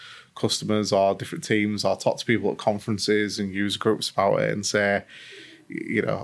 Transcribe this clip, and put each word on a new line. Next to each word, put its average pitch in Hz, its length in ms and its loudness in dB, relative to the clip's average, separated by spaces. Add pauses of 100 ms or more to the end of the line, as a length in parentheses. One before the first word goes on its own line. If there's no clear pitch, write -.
(360)
customers 107 560 0
or 98 240 4
different - 300 -8
teams 104 400 0
or 98 100 2
talk - 220 0
to - 80 -8
people 104 260 2
at - 60 -4
conferences 104 800 0
and 98 140 -4
user 98 260 -2
groups - 300 0
about 101 320 2
it 107 100 0
and 101 140 -4
say, 101 360 2 (680)
you - 320 -2
know, 104 220 -2